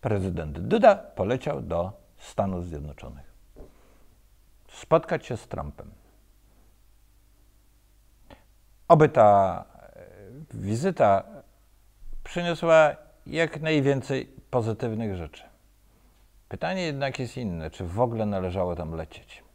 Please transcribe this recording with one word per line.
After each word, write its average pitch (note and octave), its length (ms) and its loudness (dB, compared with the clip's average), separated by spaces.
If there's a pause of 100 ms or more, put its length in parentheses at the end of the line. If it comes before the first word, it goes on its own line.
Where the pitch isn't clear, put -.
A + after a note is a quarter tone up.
Prezydent F#2 580 -4
Duda G3 360 6
poleciał C3+ 640 -4
do F2 300 -4 (260)
Stanów F#2 500 -4
Zjednoczonych. C#2+ 680 -14 (1300)
Spotkać - 580 -2
się A#2 120 -8
z - 100 -16
Trumpem. - 440 -12 (3000)
Oby D#3 220 8
ta, G2+ 560 4 (300)
e, - 100 -20 (480)
wizyta G#2+ 680 2 (1000)
przyniosła E3 720 4 (300)
jak D#3 360 -4
najwięcej C#3 640 0 (260)
pozytywnych A2 640 -2
rzeczy. E2 280 -12 (1040)
Pytanie F3+ 320 -6
jednak C#3 380 -4
jest B2+ 180 -8
inne, E2+ 340 -6
czy - 140 -10
w F2 140 -8
ogóle A2+ 260 0
należało F#2 500 -2
tam D#2+ 200 -8
lecieć. - 480 -14 (120)